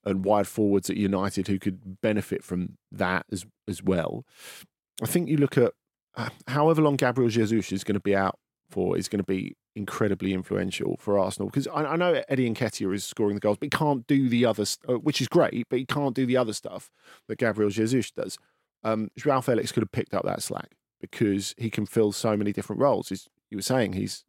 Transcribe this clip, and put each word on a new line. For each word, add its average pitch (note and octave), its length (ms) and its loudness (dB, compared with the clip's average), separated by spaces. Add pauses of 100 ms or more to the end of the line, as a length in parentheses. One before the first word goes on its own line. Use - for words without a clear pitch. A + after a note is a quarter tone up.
and F#2+ 220 -2
wide G2+ 220 4
forwards G2+ 420 2
at G2 80 -2
United G2 500 0
who G2 120 0
could F#2+ 420 -8
benefit G#2 420 -2
from F2+ 320 -6 (160)
that F#2 400 -2
as, F#2 140 -8 (220)
as A2 160 -8
well. F#2 420 0 (760)
I A2+ 40 -4
think F3 240 0
you D3+ 80 2
look C#3+ 180 2
at, A#2+ 180 6 (420)
uh, A#2 140 -6 (180)
however D3+ 340 4
long D3 140 4
Gabriel B2 340 2
Jesus A2 420 2
is F#2+ 120 -4
gonna G2+ 160 0
be G2 160 2
out F#2+ 240 2 (300)
for, F#2 280 -2
is F#2 100 -4
gonna G2+ 160 -2
be - 320 -4 (200)
incredibly G2 580 -2
influential F#2+ 680 -2
for G2+ 200 0
Arsenal, G2+ 320 -2
'cause C3+ 160 -2
I, D3+ 160 -4
I D3 120 -2
know E3+ 320 2
Eddie C3 220 0
Nketiah G#2+ 460 -2
is G2 100 -6
scoring G2+ 300 -2
the G2+ 40 -4
goals, G#2 200 0
but - 80 -6
he - 20 -6
can't C#3+ 380 0
do C#3 200 4
the A#2+ 200 4
other G#2+ 180 2
st-, - 240 -6
uh, B2 100 2
which C#3+ 220 0
is B2 60 0
great, B2 420 2
but B2+ 80 0
he C3 80 -2
can't C#3 300 -2
do C3 100 0
the B2 120 2
other A2+ 160 2
stuff - 360 -12 (380)
that A2 100 -6
Gabriel G#2+ 320 2
Jesus A2+ 400 0
does. - 300 -8 (440)
Um, A2 320 -2
Joao C3+ 260 2
Felix A#2 300 2
could A2+ 120 0
have G2 80 -6
picked - 240 -4
up F#2 100 -2
that F#2+ 160 -4
slack, - 300 -8 (280)
because G2+ 560 0
he A#2 140 -4
can G#2 160 -4
fill G#2+ 260 2
so G#2+ 240 0
many G#2 160 -2
different G2+ 300 -4
roles. C3 280 2
He's, G2 200 -10 (220)
you G#2 80 -8
were - 20 -8
saying A2+ 320 0
he's, G2+ 360 -6